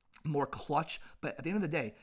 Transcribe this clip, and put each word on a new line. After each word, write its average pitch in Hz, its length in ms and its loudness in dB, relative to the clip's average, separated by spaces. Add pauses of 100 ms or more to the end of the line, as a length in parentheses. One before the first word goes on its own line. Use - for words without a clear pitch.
(240)
more 143 220 2
clutch, - 540 0 (200)
but - 180 -4
at 123 60 -6
the 165 60 0
end 196 60 2
of 214 60 4
the 170 60 2
day, 151 340 0